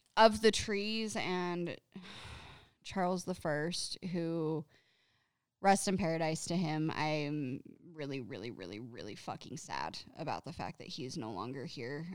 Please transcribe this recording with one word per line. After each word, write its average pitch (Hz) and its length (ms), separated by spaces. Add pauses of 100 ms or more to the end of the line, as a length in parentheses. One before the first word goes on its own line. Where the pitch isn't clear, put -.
(180)
of 214 240
the 220 100
trees 214 640
and 175 600 (200)
<sighs> - 880
Charles 180 400
the 180 120
First, 156 600 (140)
who, 165 520 (960)
rest 196 260
in 196 100
paradise 165 480
to 170 100
him. 156 400
I'm 147 640 (320)
really, 139 280
really, 110 300
really, 95 280
really 113 360
fucking - 420
sad - 400 (220)
about 127 260
the - 80
fact 95 240
that - 100
he 156 180
is 127 120
no 113 140
longer 113 340
here. 143 500